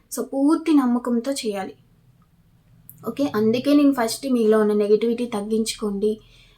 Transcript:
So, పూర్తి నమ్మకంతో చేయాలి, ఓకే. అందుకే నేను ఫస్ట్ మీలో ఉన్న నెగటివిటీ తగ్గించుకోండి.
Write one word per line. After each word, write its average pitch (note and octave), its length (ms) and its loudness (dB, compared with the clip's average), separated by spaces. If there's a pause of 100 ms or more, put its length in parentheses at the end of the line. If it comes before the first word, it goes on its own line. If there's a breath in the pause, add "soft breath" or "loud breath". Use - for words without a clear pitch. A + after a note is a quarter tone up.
(120)
So, C4+ 100 -8
పూర్తి D4+ 500 0
నమ్మకంతో A#3+ 600 0
చేయాలి, G#3 420 -6 (1300)
ఓకే. C#4 280 -4
అందుకే B3 380 2
నేను C#4+ 180 6
ఫస్ట్ B3+ 360 -4
మీలో A3 320 4
ఉన్న G#3 120 2
నెగటివిటీ G#3+ 540 0
తగ్గించుకోండి. G#3+ 920 -4 (380 soft breath)